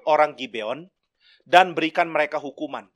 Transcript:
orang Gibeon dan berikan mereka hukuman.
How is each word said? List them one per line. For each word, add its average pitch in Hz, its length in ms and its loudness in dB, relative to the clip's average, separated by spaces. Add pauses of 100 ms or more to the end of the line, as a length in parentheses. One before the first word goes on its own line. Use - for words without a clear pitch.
orang 151 320 2
Gibeon 120 480 -8 (560)
dan 180 320 4
berikan 160 320 -2
mereka 151 320 -2
hukuman. 135 580 -10